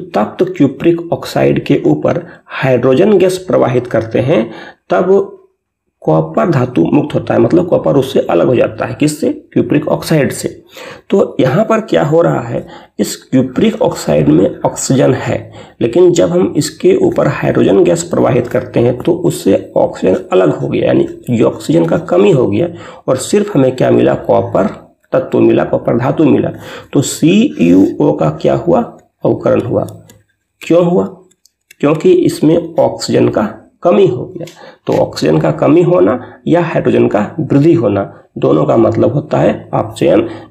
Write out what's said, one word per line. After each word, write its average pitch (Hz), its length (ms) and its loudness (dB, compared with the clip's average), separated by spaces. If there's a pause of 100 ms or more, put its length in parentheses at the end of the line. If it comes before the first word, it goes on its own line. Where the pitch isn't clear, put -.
(140)
तप्त 208 340 -2
cupric 170 540 0 (120)
oxide 139 520 -2
के - 200 0
ऊपर - 400 -2 (280)
hydrogen 135 640 2
gas 180 220 2
प्रवाहित 127 480 0
करते 120 340 -2
हैं 170 220 0 (460)
तब 196 500 0 (640)
कॉपर 160 480 0
धातु 131 360 0
मुक्त 151 300 0
होता - 180 -4
है, 113 60 2
मतलब 160 280 2
कॉपर - 300 0
उससे - 240 0
अलग 151 260 0
हो 127 80 2
जाता 107 300 -2
है। 117 100 -8
किससे? 151 340 -2 (240)
क्यूप्रिक - 340 0
ऑक्साइड 147 440 0
से। - 180 -8 (600)
तो - 300 0
यहाँ 131 260 2
पर 214 160 0
क्या 165 220 0
हो 160 180 2
रहा 151 200 0
है, 120 240 -8 (340)
इस - 220 -4
क्यूप्रिक 185 600 0
ऑक्साइड - 480 0
में 165 320 2
ऑक्सीजन 139 520 0
है, - 380 -6 (300)
लेकिन 175 320 4
जब 175 160 2
हम 180 280 0
इसके 180 400 0
ऊपर - 320 0
हाइड्रोजन 135 540 2
गैस 170 220 0
प्रवाहित 123 420 0
करते - 320 -2
हैं 123 180 2
तो - 240 -2
उससे - 560 -2
ऑक्सीजन - 400 0 (140)
अलग - 240 2
हो 139 120 -6
गया, - 180 -2
यानी 135 220 2 (220)
ये 120 140 0
ऑक्सीजन 165 420 0
का 156 140 0
कमी 185 320 2
हो 123 160 2
गया 110 200 0 (400)
और 131 120 2
सिर्फ - 360 -2
हमें 131 200 2
क्या 123 160 2
मिला, 127 240 2
कॉपर 110 520 0 (460)
तत्व 131 260 0
मिला, 113 260 4
कॉपर - 320 -2
धातु 147 280 0
मिला। 113 260 2 (420)
तो 139 100 2
सीयूओ - 1080 2
का 156 180 -2
क्या 139 260 0
हुआ, 175 240 0 (440)
अवकरण 113 360 0
हुआ। 117 260 -4 (760)
क्यों 175 240 2
हुआ? 185 240 0 (720)
क्योंकि 156 340 2
इसमें 165 600 0
ऑक्सीजन 120 540 0
का 104 200 -2 (340)
कमी 190 240 4
हो 123 200 -4
गया। - 180 -14 (420)
तो 113 80 0
oxygen 139 440 0
का 156 140 0
कमी 156 300 4
होना - 640 0
या 165 160 2
hydrogen 120 440 0
का 110 120 0 (220)
वृद्धि 139 320 2
होना, 104 300 0 (320)
दोनों 143 300 0
का 131 120 2
मतलब 113 360 2
होता 139 260 -2
है 190 140 2 (200)
अपचयन, - 540 0 (240)